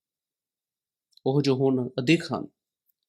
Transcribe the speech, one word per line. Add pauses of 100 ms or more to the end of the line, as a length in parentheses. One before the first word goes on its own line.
(1200)
ਉਹ
ਜੋ
ਹੁਣ (100)
ਅਦਿੱਖ
ਹਨ (600)